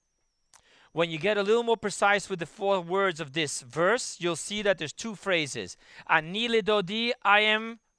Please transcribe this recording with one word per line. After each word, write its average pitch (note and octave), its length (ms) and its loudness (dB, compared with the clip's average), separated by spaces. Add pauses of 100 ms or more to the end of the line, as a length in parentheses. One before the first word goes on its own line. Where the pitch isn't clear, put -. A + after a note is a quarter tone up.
(920)
When E3+ 160 0
you D#3+ 80 -6
get G3+ 200 0
a G3+ 60 2
little A3+ 200 4
more A#3 120 2
precise G3+ 540 0
with F#3+ 100 -4
the E3 60 -6
four G3 340 0
words F3+ 400 0
of C#3+ 140 -10
this D3+ 280 -2
verse, F#3+ 600 -2
you'll E3 160 -2
see G#3 240 -6
that G3+ 160 2
there's D3+ 160 -8
two A3+ 220 -10
phrases. C#3+ 600 -4 (320)
Ani E3+ 400 0
Lidodi, G#3+ 640 0 (120)
I G3+ 180 6
am A3 380 0 (200)